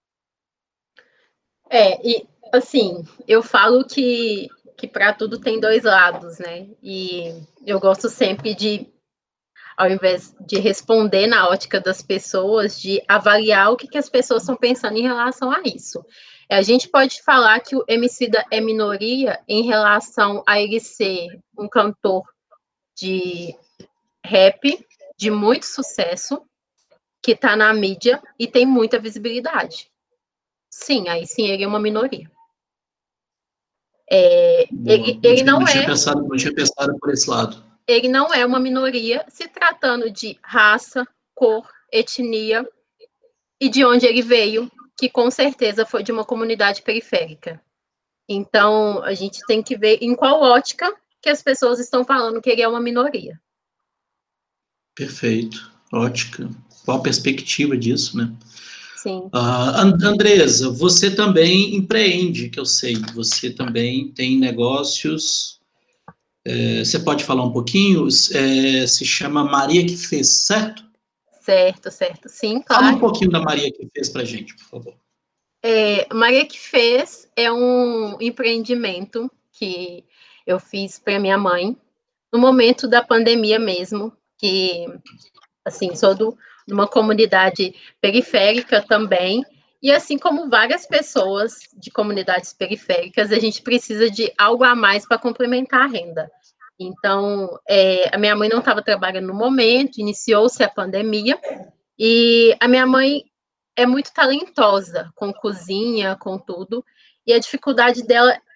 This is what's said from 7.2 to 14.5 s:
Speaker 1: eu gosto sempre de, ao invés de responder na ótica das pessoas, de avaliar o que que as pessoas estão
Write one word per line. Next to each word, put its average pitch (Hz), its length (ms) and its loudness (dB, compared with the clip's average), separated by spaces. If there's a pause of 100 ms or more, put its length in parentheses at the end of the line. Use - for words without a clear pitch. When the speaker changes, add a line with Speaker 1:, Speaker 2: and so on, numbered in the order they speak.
Speaker 1:
eu 202 140 -4
gosto 190 300 0
sempre 208 460 -2
de, 208 320 -4 (880)
ao 185 120 2
invés 185 460 -2 (100)
de 196 140 -4
responder 208 680 2
na 185 200 4
ótica 190 320 -2
das 185 220 -4
pessoas, 202 760 -2
de 190 300 -4
avaliar 208 640 4
o 247 60 2
que 277 100 -10
que - 120 -8
as 277 120 -4
pessoas 247 320 0
estão 240 140 -4